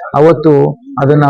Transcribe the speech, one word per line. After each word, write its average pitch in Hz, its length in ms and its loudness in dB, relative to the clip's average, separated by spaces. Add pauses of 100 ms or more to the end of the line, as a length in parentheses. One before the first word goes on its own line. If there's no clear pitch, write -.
(140)
ಅವತ್ತು 151 640 0 (260)
ಅದನ್ನ 147 280 0